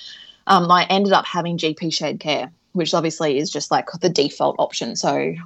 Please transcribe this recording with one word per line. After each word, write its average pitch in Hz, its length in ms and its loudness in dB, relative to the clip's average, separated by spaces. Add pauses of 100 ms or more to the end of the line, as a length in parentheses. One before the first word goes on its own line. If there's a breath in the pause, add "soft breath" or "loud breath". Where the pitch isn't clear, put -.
(460 loud breath)
um, 175 240 4
I 180 200 6
ended 196 220 4
up 175 120 4
having 170 340 -2
G 160 160 -2
P 165 160 -6
shared 147 300 -4
care, 135 300 -4 (220)
which 170 220 -2
obviously 156 440 0
is 151 120 -2
just, - 200 -6
like, 139 180 0 (120)
the 185 80 2
default 147 500 0
option. - 380 -4
So 151 380 -2 (120)